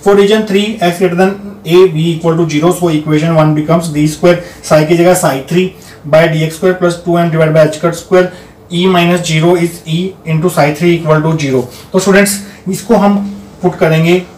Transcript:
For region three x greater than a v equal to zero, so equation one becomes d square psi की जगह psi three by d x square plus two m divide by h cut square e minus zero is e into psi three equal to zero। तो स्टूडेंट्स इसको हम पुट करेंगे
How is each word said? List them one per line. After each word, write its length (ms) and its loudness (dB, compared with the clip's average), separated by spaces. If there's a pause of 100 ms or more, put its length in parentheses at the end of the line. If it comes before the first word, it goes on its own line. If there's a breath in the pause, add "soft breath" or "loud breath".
For 120 4
region 300 4
three 200 0 (160)
x 160 -2
greater 180 0
than 180 0 (320)
a 200 4
v 240 -2
equal 260 -2
to 140 0
zero, 220 0
so 180 -2
equation 460 0
one 180 4
becomes 400 -2
d 140 0
square 300 2 (220 loud breath)
psi 260 2
की 100 2
जगह 200 4
psi 160 -2 (160)
three 160 0 (420 loud breath)
by 220 4
d 160 -2
x 120 -6
square 200 0
plus 240 -2
two 180 -2
m 120 0
divide 220 0
by 120 4
h 180 -2
cut 160 -2
square 320 0 (420 loud breath)
e 160 0
minus 380 0
zero 320 0
is 180 -2 (120)
e 120 -2 (260)
into 240 -2
psi 240 0
three 200 0
equal 260 0
to 180 -2
zero। 240 -2 (300 loud breath)
तो 60 0
स्टूडेंट्स 400 2 (320 loud breath)
इसको 260 -2
हम 220 2 (440)
पुट 160 -2
करेंगे 440 2 (160)